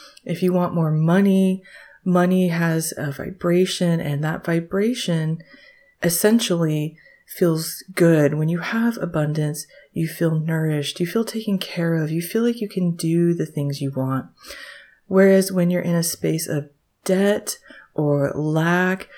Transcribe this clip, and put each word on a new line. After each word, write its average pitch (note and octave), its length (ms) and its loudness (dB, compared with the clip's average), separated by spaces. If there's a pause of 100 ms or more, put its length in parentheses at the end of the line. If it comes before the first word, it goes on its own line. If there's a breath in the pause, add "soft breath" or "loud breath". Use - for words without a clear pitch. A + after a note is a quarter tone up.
(240 loud breath)
If - 180 -6
you F3+ 120 2
want F3 200 0
more D#3+ 160 0
money, F#3+ 760 4 (420 loud breath)
money F3+ 420 4
has E3 480 0
a C#3+ 160 -6
vibration, F3 880 0
and C#3+ 240 -4
that D#3+ 220 -4
vibration E3+ 920 -2 (640 loud breath)
essentially E3+ 960 2 (320 loud breath)
feels E3 560 -2 (100)
good. D3+ 420 4
When D#3 120 0
you E3+ 120 -2
have A3+ 400 -2
abundance, D3+ 680 -4 (240 loud breath)
you D#3+ 160 -2
feel D#3+ 320 -2
nourished, D#3 640 -2
you F3 60 0
feel A3+ 180 -2
taken G#3+ 340 -4
care E3+ 360 -2
of, D#3 140 -2
you E3 120 -2
feel A3 220 -2
like A#3 180 0
you G3+ 80 -4
can F3 260 -2
do E3+ 380 2
the E3 120 -2
things C#3+ 360 -6
you C#3 100 -4
want. C3 360 -4 (800 loud breath)
Whereas F#3+ 440 4
when F3 180 2
you're F3+ 120 0
in E3+ 140 0
a E3+ 80 2
space E3 440 -4
of D3+ 220 -4 (340)
debt G3+ 540 0 (360 loud breath)
or C#3+ 420 0
lack, E3+ 840 0